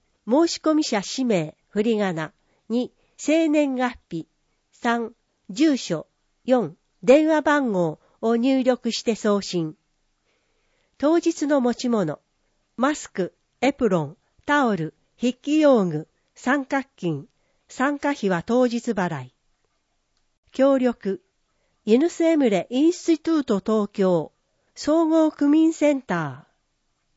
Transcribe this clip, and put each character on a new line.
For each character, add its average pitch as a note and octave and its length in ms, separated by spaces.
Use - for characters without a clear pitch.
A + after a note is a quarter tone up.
申 D4 220
し - 160
込 D#4 120
み D4+ 100
者 G3+ 180
氏 - 220
名、 F3 320
振 G#3 140
り A3 160
仮 F#3+ 160
名。 D#3 180
二、 A#3 240
生 D#4+ 320
年 D4 260
月 B3 240
日。 E3 200
三、 A#3 440
住 C4+ 260
所。 D#3+ 300
四、 A3+ 320
電 C#4+ 240
話 D#4 160
番 D4 300
号 E3+ 260
を A3+ 160
入 C4 260
力 A#3+ 300
し - 100
て A3 140
送 G3+ 240
信。 E3 360
当 D#4+ 200
日 D#4+ 300
の C#4+ 120
持 A#3+ 140
ち - 140
物。 F#3+ 320
マ C#4+ 180
ス - 160
ク、 F3+ 240
エ C4+ 120
プ A#3 160
ロ F3 160
ン、 D3 120
タ D4 220
オ G3+ 80
ル、 D#3+ 180
筆 B3 160
記 D4 260
用 C4+ 280
具、 D#3 200
三 C4 300
角 C#4 280
巾。 D#3+ 320
参 C#4 300
加 C#4+ 120
費 G#3+ 200
は E3+ 140
当 B3 240
日 A#3 240
払 E3+ 320
い。 B2+ 100
協 C4+ 260
力。 A#3 420
ユ A3 140
ヌ E4 100
ス - 140
エ E4 140
ム C4+ 120
レ F#3 220
イ B3+ 100
ン E4 120
ス - 140
テ E4+ 80
ィ - 60
ト D#4+ 180
ゥ - 20
ー - 20
ト G3+ 160
東 G#3+ 340
京、 F3+ 380
総 D#4+ 320
合 D#4 240
区 C#4+ 160
民 D#4+ 240
セ D4 200
ン C4+ 80
タ D3+ 480
ー。 - 40